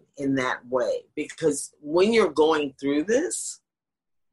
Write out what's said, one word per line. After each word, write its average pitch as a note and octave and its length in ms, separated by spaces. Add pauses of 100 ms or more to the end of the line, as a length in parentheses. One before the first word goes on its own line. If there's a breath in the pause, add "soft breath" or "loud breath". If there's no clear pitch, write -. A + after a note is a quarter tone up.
(160)
in C#3 200
that B2+ 320
way, B2 380 (100)
because - 640
when F3 320
you're G#3 180
going D3+ 480
through C#3+ 260
this, C#4 560 (720)